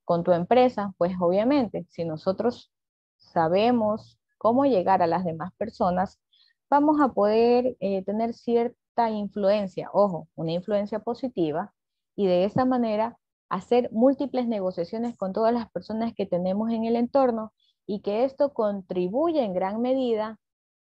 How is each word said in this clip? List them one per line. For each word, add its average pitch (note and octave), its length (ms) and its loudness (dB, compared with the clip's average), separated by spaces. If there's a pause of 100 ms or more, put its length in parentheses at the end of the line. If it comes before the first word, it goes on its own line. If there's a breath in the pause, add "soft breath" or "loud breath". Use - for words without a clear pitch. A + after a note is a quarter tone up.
con E3+ 180 0
tu F3+ 100 2
empresa, G#3 640 2
pues F3+ 240 0
obviamente, G3 720 0
si E3+ 140 -8
nosotros F#3+ 680 -4 (460)
sabemos G#3+ 1000 0 (200)
cómo A#3+ 260 2
llegar F#3+ 380 2
a E3+ 40 4
las E3+ 180 0
demás D#3+ 340 -6
personas, F#3+ 600 -2 (520 soft breath)
vamos D4 300 4
a C#4 80 4
poder, A#3 720 2
eh, F#3+ 240 -2
tener A3+ 280 -4
cierta A#3 800 -2
influencia, G3+ 840 -2
ojo, F3 420 0
una D#3+ 180 -4
influencia G3+ 480 -4
positiva, G3+ 760 -4 (400)
y G3+ 120 0
de F3+ 180 4
esta B3+ 200 0
manera A#3 540 -2 (320)
hacer A#3+ 420 0
múltiples B3+ 540 2
negociaciones A3 680 -4
con F#3+ 180 -4
todas A3 180 2
las A#3 180 -4
personas A3 440 -6
que G3+ 100 -4
tenemos F#3 460 -2
en A3+ 140 -2
el A#3 120 0
entorno A#3+ 560 0 (340)
y G#3 140 -6
que G#3+ 240 -2
esto C#4 300 0
contribuya G#3 880 -2
en G3 80 -4
gran F#3+ 300 -2
medida A#3 560 -2 (540)